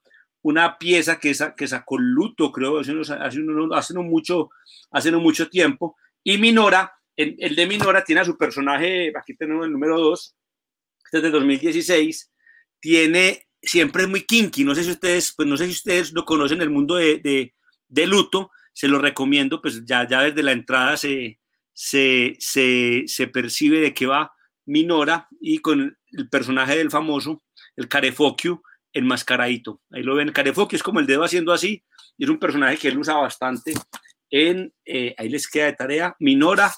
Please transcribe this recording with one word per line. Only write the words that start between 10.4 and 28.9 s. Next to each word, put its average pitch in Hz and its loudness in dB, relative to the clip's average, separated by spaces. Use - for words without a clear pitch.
este - -4
es 160 0
de 165 2
dos 147 2
mil 139 2
dieciséis, 160 0
tiene, 165 2
siempre 170 2
es 190 0
muy 190 -4
kinky, 196 2
no 139 0
sé 170 0
si 175 -2
ustedes, 175 -2
pues, 151 0
no 143 0
sé 170 -2
si 180 -6
ustedes 175 -2
lo 160 -4
conocen, 156 0
el 156 -2
mundo 147 0
de, 160 4
de, 135 -2
de 151 0
Luto, 190 0
se - -2
lo 143 4
recomiendo, 139 0
pues, 117 -6
ya, 123 0
ya 127 2
desde 147 0
la 139 2
entrada 127 0
se, 135 -6
se, 131 0
se, 123 0
se 127 -4
percibe 131 0
de 151 0
qué - -4
va 131 -2
Minora, 156 0
y 156 -2
con 143 -2
el 123 -10
personaje 131 0
del 160 0
famoso, 151 -2
el 123 -8
Carefocchio, 139 0